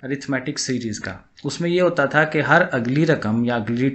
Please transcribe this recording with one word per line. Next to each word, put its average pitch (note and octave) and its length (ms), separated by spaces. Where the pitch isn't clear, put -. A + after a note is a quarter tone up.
अरिथमेटिक C3 540
सीरीज B2 400
का। F#2+ 160
उसमें E3 260
ये F3 100
होता E3 260
था D3+ 200
कि D#3 160
हर D#3 220
अगली C3+ 420
रकम A#2 380
या A#2+ 120
अगली A#2+ 380